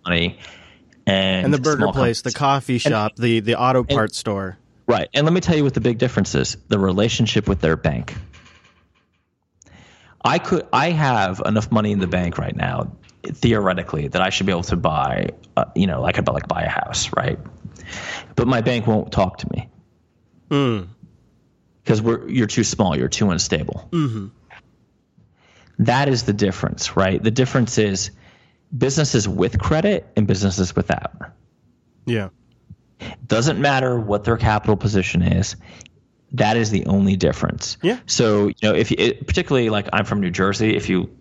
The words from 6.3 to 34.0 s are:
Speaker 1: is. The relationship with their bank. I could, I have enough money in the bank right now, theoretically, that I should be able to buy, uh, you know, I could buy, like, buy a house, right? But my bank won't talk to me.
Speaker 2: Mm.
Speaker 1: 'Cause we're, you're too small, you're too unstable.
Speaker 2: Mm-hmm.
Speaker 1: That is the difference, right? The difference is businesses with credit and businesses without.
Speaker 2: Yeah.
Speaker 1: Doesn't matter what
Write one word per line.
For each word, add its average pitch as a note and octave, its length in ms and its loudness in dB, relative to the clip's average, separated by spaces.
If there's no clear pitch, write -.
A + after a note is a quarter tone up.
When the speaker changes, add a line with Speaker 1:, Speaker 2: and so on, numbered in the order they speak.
Speaker 1:
is. C2+ 220 -2
The G#2 100 2
relationship G#2 680 0
with G2 140 0
their D#2+ 140 2
bank. C2+ 400 -4
I D3+ 160 2
could, - 340 -2
I D3 180 4
have A#2 540 2
enough G#2+ 260 0
money G#2+ 200 2
in G2+ 80 0
the F#2 80 0
bank F2+ 300 -2
right - 180 -4
now, - 360 -4
theoretically, F#2 840 0
that F2+ 140 0
I F#2+ 80 2
should G2 160 -2
be G2 60 0
able F2 120 0
to - 120 -2
buy, C#2 540 0
uh, A#1+ 100 2
you F#2+ 120 2
know, C2 160 -2
I F2 100 0
could - 120 0
buy, B1 80 0
like, - 140 -4
buy - 160 -2
a - 60 -2
house, - 460 -4
right? - 220 -2
But B2 120 2
my B2 140 2
bank A#2 260 0
won't G#2+ 240 0
talk F#2 280 0
to - 120 -8
me. - 180 -8
Speaker 2:
Mm. A#2 380 0
Speaker 1:
'Cause G#2+ 160 2
we're, A2+ 260 0
you're A#2+ 200 0
too A2+ 180 0
small, F2 320 0
you're B1+ 100 0
too G#2+ 220 0
unstable. - 640 -2
Speaker 2:
Mm-hmm. A#2 360 -2
Speaker 1:
That B2+ 300 4
is B2 140 0
the G#2 100 2
difference, - 640 -2
right? F#2+ 260 2
The A2 80 2
difference B2+ 460 0
is G2+ 340 0
businesses C3+ 520 2
with F2+ 300 0
credit F3 460 2
and G#2 100 2
businesses F#2+ 480 0
without. - 560 -4
Speaker 2:
Yeah. G#2 240 -2
Speaker 1:
Doesn't B2+ 360 2
matter C3 360 2
what G#2 280 -2